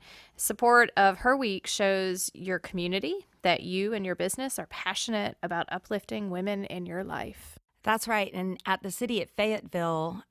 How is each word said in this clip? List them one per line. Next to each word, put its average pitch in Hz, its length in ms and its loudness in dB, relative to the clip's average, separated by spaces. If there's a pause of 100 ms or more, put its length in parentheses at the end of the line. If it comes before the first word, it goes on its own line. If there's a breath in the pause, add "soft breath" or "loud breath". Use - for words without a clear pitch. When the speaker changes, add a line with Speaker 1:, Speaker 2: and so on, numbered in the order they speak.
(360 loud breath)
Speaker 1:
Support 240 640 6
of 196 220 6
Her 254 180 4
Week 208 280 -2
shows 190 680 2
your 185 260 -4
community 196 680 -2 (140)
that 175 200 4
you 196 320 -2
and 196 120 -2
your 180 100 -2
business - 440 -4
are 160 80 -8
passionate 208 760 -2
about 175 300 -2
uplifting 202 580 -4
women 196 360 -4
in 180 200 -8
your 175 200 -6
life. - 520 -10 (240)
Speaker 2:
That's 226 280 0
right. 208 240 2
And 185 320 -4
at 190 180 0
the 196 80 -6
City 226 300 -2
of - 80 -6
Fayetteville, 175 1000 -2